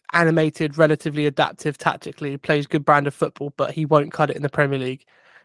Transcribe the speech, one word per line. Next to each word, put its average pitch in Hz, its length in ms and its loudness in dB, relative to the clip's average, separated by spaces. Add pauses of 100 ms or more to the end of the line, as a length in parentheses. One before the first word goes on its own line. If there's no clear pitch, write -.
(120)
Animated, 160 640 0
relatively 151 480 2
adaptive 147 540 -2
tactically, 143 580 -6
plays 147 300 0
good 147 180 -2
brand 143 220 4
of 143 80 -6
football, 143 420 -6
but 139 160 -4
he 156 140 -4
won't 147 260 2
cut 151 160 0
it - 80 -4
in - 60 -8
the 143 80 -2
Premier 139 280 0
League 131 280 -6 (380)